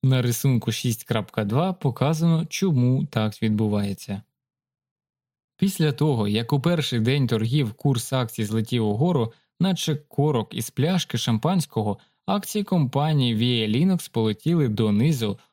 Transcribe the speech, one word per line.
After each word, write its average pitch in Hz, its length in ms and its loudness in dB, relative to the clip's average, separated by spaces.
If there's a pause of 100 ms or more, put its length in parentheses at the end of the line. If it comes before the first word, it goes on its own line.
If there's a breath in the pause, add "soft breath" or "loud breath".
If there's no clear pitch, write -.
На 131 200 2
рисунку 120 500 0
шість - 320 -4
крапка 110 400 -2
два 147 280 0
показано, 160 760 0
чому 135 580 2
так 110 360 -2
відбувається. 104 800 -2 (1300)
Після 170 360 0
того, 123 360 0
як 110 240 0
у 143 80 2
перший 160 400 0
день 131 260 2
торгів 113 460 0
курс 135 400 -2
акцій 120 320 -2
злетів 110 420 -2
угору, 120 460 0 (280 loud breath)
наче 170 360 0
корок 143 580 -2
із - 160 -8
пляшки 156 480 -2
шампанського, 113 800 -2 (280 soft breath)
акції 202 380 -4
компанії 139 720 0
VIA 113 400 0
Linux 175 360 0
полетіли 120 560 0
донизу, 110 680 2 (140 soft breath)